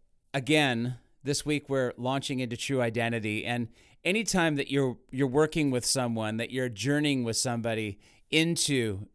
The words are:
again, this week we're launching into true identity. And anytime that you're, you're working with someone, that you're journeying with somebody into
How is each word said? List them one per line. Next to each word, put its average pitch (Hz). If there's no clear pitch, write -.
again, 127
this 139
week 147
we're 131
launching 131
into 120
true 131
identity. 117
And 120
anytime 180
that 139
you're, 135
you're 135
working 151
with 123
someone, 110
that 117
you're 127
journeying 139
with 113
somebody 110
into 139